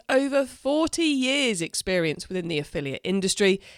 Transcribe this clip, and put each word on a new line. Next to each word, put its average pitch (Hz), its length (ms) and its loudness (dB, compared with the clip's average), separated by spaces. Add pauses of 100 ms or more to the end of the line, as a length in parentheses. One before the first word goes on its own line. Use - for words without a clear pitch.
over 277 360 2
forty 302 580 0
years' 262 580 2
experience 165 680 -2
within 180 200 -6
the 165 100 -2
affiliate 143 460 -6
industry, 190 580 2 (160)